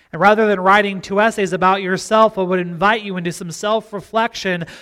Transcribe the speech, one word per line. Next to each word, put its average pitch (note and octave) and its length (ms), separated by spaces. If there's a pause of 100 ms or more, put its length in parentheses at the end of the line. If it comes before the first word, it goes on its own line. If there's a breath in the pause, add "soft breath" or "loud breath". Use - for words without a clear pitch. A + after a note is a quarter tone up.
(140 soft breath)
And D#3+ 80
rather G#3+ 260
than G3+ 120
writing G3 420
two G3 180
essays G#3 340
about F#3 280
yourself, G#3 560
I F#3+ 60
would F#3 160
invite F3+ 420
you G3 160
into F3 140
some E3+ 180
self-reflection G#3 1160 (160 loud breath)